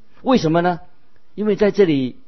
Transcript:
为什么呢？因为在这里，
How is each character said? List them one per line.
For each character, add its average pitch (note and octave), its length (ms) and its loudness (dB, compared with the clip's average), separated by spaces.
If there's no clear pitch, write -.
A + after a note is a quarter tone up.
为 B3+ 160 4
什 D#3 140 2
么 E3+ 100 4
呢？ F3 180 0
因 G3+ 100 -4
为 G#3 100 2
在 G3 160 4
这 G3+ 140 4
里， C3+ 320 0